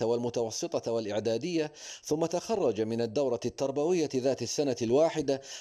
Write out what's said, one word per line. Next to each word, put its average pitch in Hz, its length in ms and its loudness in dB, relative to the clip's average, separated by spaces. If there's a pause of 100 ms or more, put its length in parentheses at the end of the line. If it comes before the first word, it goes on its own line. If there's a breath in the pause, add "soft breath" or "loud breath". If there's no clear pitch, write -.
والمتوسطة 120 880 0
والإعدادية، 117 800 -2 (320 loud breath)
ثم 160 220 0
تخرج 165 540 0
من 113 200 0
الدورة 117 440 0
التربوية 147 720 0
ذات 127 260 2
السنة 135 400 0
الواحدة 139 580 4 (200 loud breath)